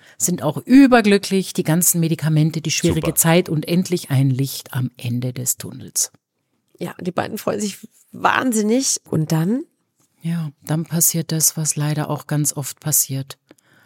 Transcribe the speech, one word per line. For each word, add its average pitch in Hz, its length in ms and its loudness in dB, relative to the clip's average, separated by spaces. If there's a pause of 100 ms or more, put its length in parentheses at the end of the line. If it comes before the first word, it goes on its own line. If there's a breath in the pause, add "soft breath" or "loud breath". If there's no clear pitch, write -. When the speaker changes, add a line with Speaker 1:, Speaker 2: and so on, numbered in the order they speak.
(180 soft breath)
Speaker 1:
sind - 240 -2
auch 147 160 -2
überglücklich. 208 960 4
Die 180 100 0
ganzen 170 360 2
Medikamente, 156 640 2
die 156 100 -4
schwierige 160 360 0
Speaker 2:
Super. 160 80 -2
Speaker 1:
Zeit 170 340 4
und 156 180 -2
endlich 175 440 -2
ein 135 180 4
Licht 135 440 -4
am 127 240 -4
Ende 123 360 -4
des 127 240 -6
Tunnels. - 540 -8 (680)
Speaker 3:
Ja, - 240 -8
die 175 100 -6
beiden - 260 -4
freuen 214 240 -4
sich 202 160 -6 (340)
wahnsinnig. 220 1000 0
Und 156 220 -2
dann? 180 320 0 (580)
Speaker 1:
Ja, 165 300 -4 (140)
dann 156 200 -2
passiert 165 460 -2
das, 160 260 0
was 156 180 -4
leider 151 340 -2
auch 147 180 -8
ganz 147 260 -2
oft - 260 -10
passiert. 135 580 -4 (480 soft breath)